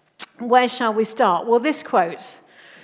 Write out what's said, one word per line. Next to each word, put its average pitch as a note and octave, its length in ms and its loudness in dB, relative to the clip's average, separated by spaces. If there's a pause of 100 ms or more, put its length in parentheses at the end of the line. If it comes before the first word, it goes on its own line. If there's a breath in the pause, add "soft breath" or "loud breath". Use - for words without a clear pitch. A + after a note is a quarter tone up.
(400)
where B3 280 4
shall A#3 280 -4
we A3 80 0
start? G#3+ 420 0
Well, A#3 140 2
this D4 240 -4
quote. F3 420 -2 (580 loud breath)